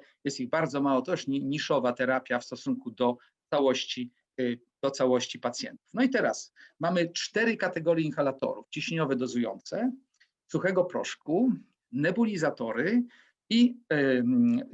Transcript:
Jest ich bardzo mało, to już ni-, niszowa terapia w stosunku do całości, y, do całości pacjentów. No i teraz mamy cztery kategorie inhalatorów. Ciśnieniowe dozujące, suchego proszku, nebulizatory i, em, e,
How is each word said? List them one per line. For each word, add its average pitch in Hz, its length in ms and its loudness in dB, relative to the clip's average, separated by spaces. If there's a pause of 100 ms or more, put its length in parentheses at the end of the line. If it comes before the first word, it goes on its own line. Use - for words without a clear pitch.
(240)
Jest 135 160 -4
ich 123 80 -6
bardzo 143 320 0
mało, 135 220 2
to 180 100 -2
już 156 140 -4
ni-, 139 180 -2
niszowa 135 480 0
terapia 127 460 -2
w 123 60 -6
stosunku 123 460 -6
do 120 260 0 (340)
całości, 127 600 0 (300)
y, 120 200 -2 (220)
do 139 80 2
całości 127 480 0
pacjentów. - 560 -8
No 233 80 2
i 254 80 4
teraz 196 420 -2 (280)
mamy 170 280 0
cztery 220 480 -2
kategorie 165 500 0
inhalatorów. 139 640 -4
Ciśnieniowe 156 460 -2
dozujące, 120 760 -4 (540)
suchego 180 380 0
proszku, 190 680 0 (400)
nebulizatory 160 1080 0 (480)
i, 240 280 4 (100)
em, 127 720 4
e, 135 160 -4